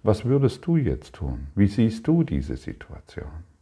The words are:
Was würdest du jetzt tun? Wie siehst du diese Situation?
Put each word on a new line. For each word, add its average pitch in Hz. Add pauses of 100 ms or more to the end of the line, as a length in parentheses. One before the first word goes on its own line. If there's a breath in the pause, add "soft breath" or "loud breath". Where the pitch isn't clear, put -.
Was 107
würdest 131
du 170
jetzt 82
tun? 65
Wie 98
siehst 110
du 160
diese 67
Situation? - (180)